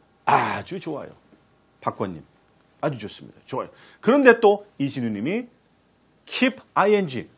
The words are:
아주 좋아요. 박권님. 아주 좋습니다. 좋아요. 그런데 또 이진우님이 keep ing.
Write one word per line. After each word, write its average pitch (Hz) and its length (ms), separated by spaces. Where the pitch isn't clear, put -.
아주 120 560
좋아요. 131 260
박권님. 95 420
아주 139 160
좋습니다. 95 480
좋아요. 110 240
그런데 247 400
또 202 240
이진우님이 131 680
keep - 320
ing. 185 640